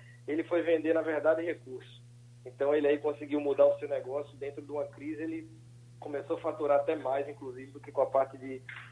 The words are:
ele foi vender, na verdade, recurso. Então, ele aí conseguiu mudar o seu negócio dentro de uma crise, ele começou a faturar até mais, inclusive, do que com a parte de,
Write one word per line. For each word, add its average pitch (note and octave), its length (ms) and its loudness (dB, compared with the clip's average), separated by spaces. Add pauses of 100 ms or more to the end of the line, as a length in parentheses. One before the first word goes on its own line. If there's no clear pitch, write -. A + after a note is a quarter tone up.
(280)
ele D#3 160 0
foi E3+ 180 0
vender, D#3+ 320 2
na D#3+ 80 2
verdade, D#3+ 400 2
recurso. - 600 -8 (440)
Então, C#3 280 0
ele D3 140 4
aí D3 100 6
conseguiu D3 420 -2
mudar C#3+ 260 6
o C#3+ 140 6
seu C#3+ 100 -6
negócio C3+ 480 -6
dentro C#3 240 -10
de C#3+ 100 -12
uma D3 140 -2
crise, D3 360 -10
ele D#3+ 280 -8 (500)
começou D3 380 -6
a - 40 -10
faturar D3 380 2
até D#3+ 160 0
mais, C#3 320 -2
inclusive, C3 440 -12
do - 80 -16
que - 120 -18
com C#3 100 2
a B2+ 60 4
parte - 300 0
de, C3 240 -10 (300)